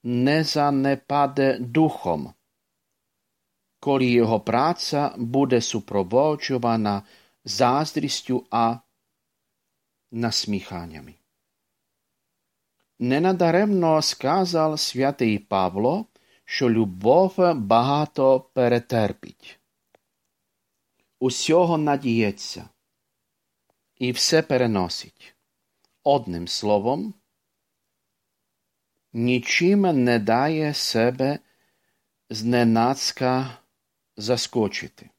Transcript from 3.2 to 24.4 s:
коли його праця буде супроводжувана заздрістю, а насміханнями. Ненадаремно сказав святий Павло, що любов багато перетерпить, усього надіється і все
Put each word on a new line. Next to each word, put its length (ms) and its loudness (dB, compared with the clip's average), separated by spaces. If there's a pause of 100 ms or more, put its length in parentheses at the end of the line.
коли 260 2
його 340 4
праця 760 -2
буде 440 0
супроводжувана 1400 -2 (420)
заздрістю, 1040 -2
а 260 0 (1300)
насміханнями. 1040 -6 (1900)
Ненадаремно 1000 2
сказав 800 0
святий 580 0
Павло, 680 -2 (380)
що 260 0
любов 640 2 (200)
багато 840 2
перетерпить, 1200 -2 (1600)
усього 600 2
надіється 880 -2 (1300)
і 160 -2
все 300 2